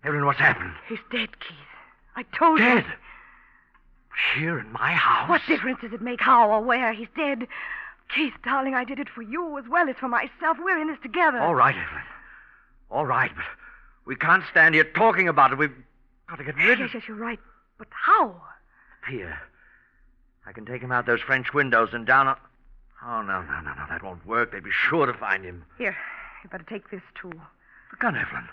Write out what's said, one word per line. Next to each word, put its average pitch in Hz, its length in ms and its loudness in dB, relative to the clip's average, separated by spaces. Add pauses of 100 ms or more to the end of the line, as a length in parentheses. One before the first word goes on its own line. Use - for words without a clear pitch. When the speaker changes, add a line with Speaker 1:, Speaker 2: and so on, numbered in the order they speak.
Speaker 1:
Evelyn, 147 220 0
what's 139 120 2
happened? 90 340 2 (160)
Speaker 2:
He's 226 120 -8 (100)
dead, 226 200 -4 (100)
Keith. - 160 -16 (580)
I 247 80 -10 (160)
told 320 220 6
you. 226 60 6
Speaker 1:
Dead? 247 180 4 (1500)
Here 156 240 -2
in 110 120 -14
my 123 200 -2
house? - 360 2
Speaker 2:
What 339 200 4
difference 262 320 -2
does 220 120 -10
it 226 80 -10
make 240 200 -8
how 240 300 6
or 214 100 4
where 240 320 0
he's 220 240 -10
dead? 277 320 -2 (640)
Keith, 302 200 0 (100)
darling, 262 300 0
I 247 100 0
did 262 160 -8
it - 80 -6
for - 140 -14
you 294 360 -6
as 240 100 -12
well 330 200 2
as 254 80 -6
for 262 120 -6
myself. 294 540 -2
We're 359 180 0
in 311 60 -4
this 311 160 -6
together. 269 380 2
Speaker 1:
All 165 160 2
right, 127 180 6
Evelyn. - 280 -10 (880)
All 139 160 -2
right, 127 280 0
but - 100 -10 (600)
we 131 100 -8
can't 165 360 2
stand 160 260 6
here 156 80 6
talking 185 420 4
about 143 240 6
it. 135 80 -4
We've 143 160 0 (540)
got 165 80 -14
to 143 80 -14
get 143 120 -8
rid 190 180 4
of - 60 -2
Speaker 2:
Yes, 247 140 -4
yes, 226 140 -10
you're 220 80 -12
right. 226 240 -8 (380)
But - 120 -20
how? 269 500 2 (680)
Speaker 1:
Pier. 92 280 -10 (1120)
I 101 60 -20
can 107 140 -16
take 120 160 -10
him 127 100 -6
out 123 140 0
those 120 140 2
French 131 320 -2
windows 120 400 2
and 117 140 -8
down 135 220 6
on... 135 80 0 (720)
Oh, 117 160 -4
no, 98 200 -4
no, 80 180 -8
no, 80 140 -12
no, - 140 -12
that 82 140 -10
won't 90 240 -14
work. 113 260 -2
They'd 98 120 -12
be 104 60 -8
sure - 360 0
to 123 60 -2
find 98 320 -4
him. 87 200 -14 (120)
Speaker 2:
Here, - 200 -6 (460)
you 180 80 -20
better 175 140 -14
take 208 260 -14
this, 190 120 -14 (180)
too. 180 100 -16
Speaker 1:
The - 680 -20
gun, 220 180 0
Evelyn. - 360 -6